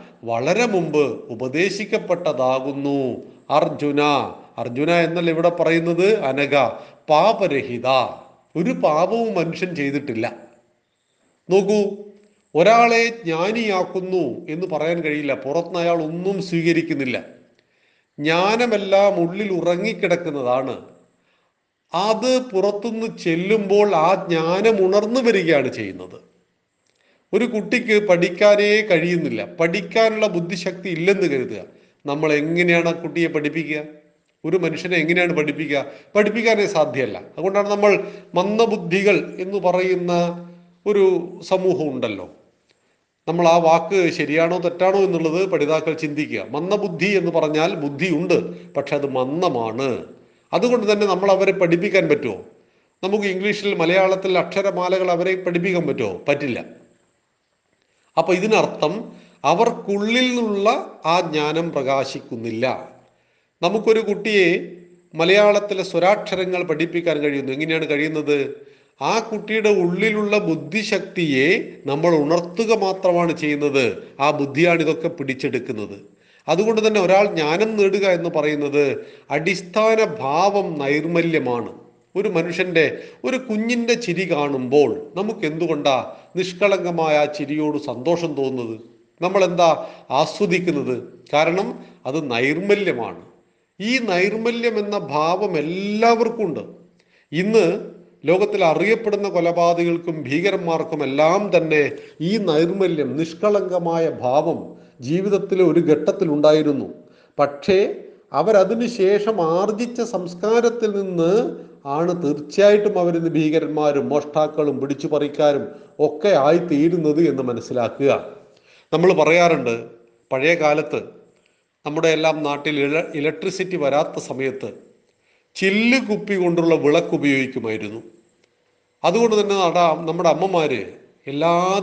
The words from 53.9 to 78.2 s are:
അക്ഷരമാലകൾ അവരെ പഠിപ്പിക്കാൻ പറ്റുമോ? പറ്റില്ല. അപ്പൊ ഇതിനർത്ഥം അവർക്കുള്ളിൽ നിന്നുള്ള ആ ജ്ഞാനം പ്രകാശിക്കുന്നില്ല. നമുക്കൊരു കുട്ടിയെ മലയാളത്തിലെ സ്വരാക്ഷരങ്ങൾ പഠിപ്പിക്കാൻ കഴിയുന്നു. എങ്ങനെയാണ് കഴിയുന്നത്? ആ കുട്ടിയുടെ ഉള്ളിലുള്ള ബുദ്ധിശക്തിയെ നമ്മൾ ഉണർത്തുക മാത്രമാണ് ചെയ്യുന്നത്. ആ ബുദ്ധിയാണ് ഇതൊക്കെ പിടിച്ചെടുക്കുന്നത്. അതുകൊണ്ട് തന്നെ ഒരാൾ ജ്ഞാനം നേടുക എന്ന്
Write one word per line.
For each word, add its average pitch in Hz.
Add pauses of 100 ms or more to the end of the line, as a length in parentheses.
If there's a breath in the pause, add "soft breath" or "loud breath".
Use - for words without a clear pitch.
അക്ഷരമാലകൾ 180
അവരെ 180
പഠിപ്പിക്കാൻ 175
പറ്റുമോ? 110
പറ്റില്ല. 139 (1500)
അപ്പൊ 180
ഇതിനർത്ഥം 185 (340 loud breath)
അവർക്കുള്ളിൽ 226
നിന്നുള്ള 220 (140)
ആ 170
ജ്ഞാനം 156
പ്രകാശിക്കുന്നില്ല. 127 (720)
നമുക്കൊരു 214
കുട്ടിയെ 202 (380)
മലയാളത്തിലെ 202
സ്വരാക്ഷരങ്ങൾ 180
പഠിപ്പിക്കാൻ 165
കഴിയുന്നു. 143
എങ്ങനെയാണ് 160
കഴിയുന്നത്? 147 (340 loud breath)
ആ 175
കുട്ടിയുടെ 220
ഉള്ളിലുള്ള 208
ബുദ്ധിശക്തിയെ 165
നമ്മൾ 160
ഉണർത്തുക 175
മാത്രമാണ് 185
ചെയ്യുന്നത്. 143 (160 loud breath)
ആ 143
ബുദ്ധിയാണ് 147
ഇതൊക്കെ 156
പിടിച്ചെടുക്കുന്നത്. 127 (480 soft breath)
അതുകൊണ്ട് 214
തന്നെ 214
ഒരാൾ 190
ജ്ഞാനം 180
നേടുക 196
എന്ന് 170